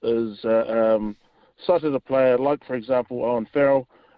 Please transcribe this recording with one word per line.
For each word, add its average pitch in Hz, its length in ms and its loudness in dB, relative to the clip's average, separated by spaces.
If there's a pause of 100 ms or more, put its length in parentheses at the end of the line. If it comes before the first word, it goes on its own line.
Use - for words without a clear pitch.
is, 113 420 -2
uh, 113 500 2
um, 107 220 -4 (480)
cited 156 280 0
a 131 60 -2
player, 131 380 2
like, 143 280 -2
for 127 100 -8
example, 123 480 -4
Owen 117 300 -2
Farrell, 139 340 2 (300)